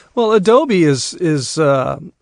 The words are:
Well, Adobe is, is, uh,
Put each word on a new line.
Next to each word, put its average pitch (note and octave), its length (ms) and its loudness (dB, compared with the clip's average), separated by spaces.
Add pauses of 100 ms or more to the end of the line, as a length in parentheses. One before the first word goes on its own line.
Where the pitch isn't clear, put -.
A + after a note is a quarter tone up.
(140)
Well, A3+ 200 -2
Adobe A3 500 2
is, C#3 320 0
is, D3+ 420 -4
uh, C#3 420 0 (220)